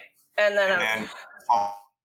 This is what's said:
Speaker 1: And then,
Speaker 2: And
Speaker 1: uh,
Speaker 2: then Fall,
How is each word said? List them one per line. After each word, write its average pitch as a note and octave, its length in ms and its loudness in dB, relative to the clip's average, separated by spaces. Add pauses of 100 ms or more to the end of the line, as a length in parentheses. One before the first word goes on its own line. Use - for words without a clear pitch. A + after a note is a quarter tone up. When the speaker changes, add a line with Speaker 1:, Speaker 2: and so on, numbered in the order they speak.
(360)
Speaker 1:
And G3+ 220 2
then, G3 140 4
Speaker 2:
And F3+ 100 0
Speaker 1:
uh, - 20 0 (100)
Speaker 2:
then G#2+ 140 -6 (400)
Fall, G2+ 440 -2 (120)